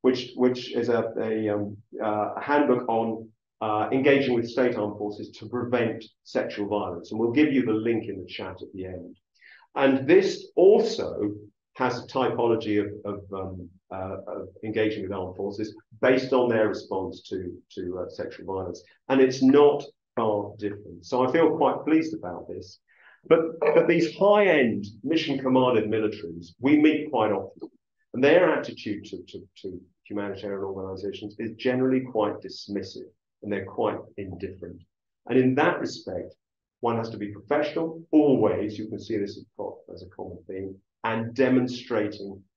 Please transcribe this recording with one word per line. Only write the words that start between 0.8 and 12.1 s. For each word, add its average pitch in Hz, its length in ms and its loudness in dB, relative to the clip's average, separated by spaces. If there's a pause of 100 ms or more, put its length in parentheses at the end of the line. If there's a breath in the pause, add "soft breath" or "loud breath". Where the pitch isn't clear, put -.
a, 117 320 0
a, 110 280 -2
um, 104 280 -2 (260)
uh, 107 380 -2
handbook 131 480 2
on, 113 400 -2 (320)
uh, 107 300 0
engaging 135 440 4
with 117 140 0
state 123 280 0
armed 104 220 -4
forces 104 320 -8
to - 180 -16
prevent 120 560 -2 (180)
sexual 107 460 -4
violence. 92 420 -4
And 110 80 -6
we'll 117 140 2
give 139 200 4
you 120 140 2
the 107 60 0
link 110 360 0
in 92 120 -8
the 90 60 -14
chat 95 360 -10
at - 100 -18
the 92 120 -10
end. 87 320 -12 (580 soft breath)
And 135 320 4
this 196 480 4
also 160 800 4 (400)
has 123 240 -2
a 110 80 -12
typology 110 720 0